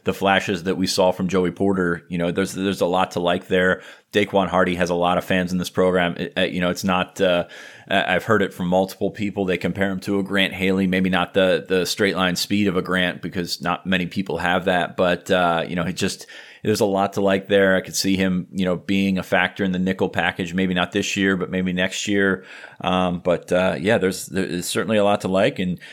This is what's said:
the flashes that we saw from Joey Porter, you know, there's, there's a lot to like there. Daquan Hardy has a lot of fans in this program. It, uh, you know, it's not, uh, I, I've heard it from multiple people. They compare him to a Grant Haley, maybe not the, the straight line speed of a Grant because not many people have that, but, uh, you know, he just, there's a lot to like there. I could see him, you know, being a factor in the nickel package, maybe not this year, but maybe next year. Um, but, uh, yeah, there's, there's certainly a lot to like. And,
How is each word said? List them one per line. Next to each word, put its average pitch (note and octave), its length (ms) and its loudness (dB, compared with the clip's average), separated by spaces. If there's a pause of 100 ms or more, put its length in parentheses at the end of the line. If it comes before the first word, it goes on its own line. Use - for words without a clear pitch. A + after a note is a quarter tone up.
the F#2+ 80 0
flashes F#2+ 500 0
that F#2 120 -2
we F2+ 120 0
saw F#2 240 4
from F#2 160 -4
Joey F2+ 240 0
Porter, F#2 580 0
you F2+ 80 -6
know, E2+ 140 0
there's, F#2 220 -2
there's F#2+ 280 -2
a F2+ 60 2
lot F#2 240 0
to F2 80 -4
like F2 280 0
there. F#2 360 2 (280)
Daquan G2 360 2
Hardy F#2 260 2
has F2 160 0
a F2 60 0
lot F2 240 2
of - 40 -4
fans F#2 280 0
in F2+ 80 0
this F2 100 -4
program. F2+ 480 2
It, - 180 -6
uh, F#2 60 0
you F2+ 200 -2
know, F2+ 100 2
it's F2 120 -6
not, F#2 380 -2
uh, F2 240 4 (420)
I, F#2 280 0
I've F2 80 0
heard G#2+ 180 2
it E2+ 140 -2
from F2+ 120 -4
multiple F#2+ 440 0
people. G2+ 340 -4
They F2+ 140 0
compare F#2+ 320 -2
him F#2 80 -6
to G2+ 180 -2
a G2 60 0
Grant F#2+ 300 0
Haley, F#2+ 340 0
maybe F#2 240 2
not F2 240 0
the, F#2 320 2
the F2+ 180 2
straight G2 300 0
line F2+ 200 0
speed G#2 320 0
of F2 80 0
a F#2 60 2
Grant F2+ 400 -2
because F2 400 -6
not F2 240 -4
many F2+ 220 -2
people E2+ 320 -4
have F2 260 0
that, F2+ 320 0
but, F2+ 320 0
uh, F2 380 2
you E2+ 80 -8
know, F2 80 -2
he F2+ 100 -4
just, - 320 -6 (380)
there's G#2+ 180 0
a G#2+ 40 4
lot G2 280 0
to G#2 80 -2
like G2 260 2
there. G2 280 4
I F#2 60 2
could - 140 -14
see F#2+ 220 2
him, F#2 340 0
you F#2 140 -2
know, F2+ 100 0
being F#2+ 440 0
a E2+ 40 -6
factor F#2 400 0
in F#2 80 0
the F#2 80 -2
nickel F#2 300 0
package, F2 460 -2
maybe F#2 180 0
not F2+ 180 0
this G2+ 240 -2
year, G2 220 2
but F2 140 -4
maybe F#2 200 -2
next F#2 360 -2
year. G2 360 2 (380)
Um, F2+ 380 0
but, F2 320 -2
uh, F2+ 280 2
yeah, G#2 200 2
there's, F#2 260 -2
there's F2+ 400 -4
certainly G#2+ 320 -2
a G2+ 60 4
lot G2+ 180 2
to G#2+ 60 -4
like. G2 320 2
And, F2+ 200 -2 (120)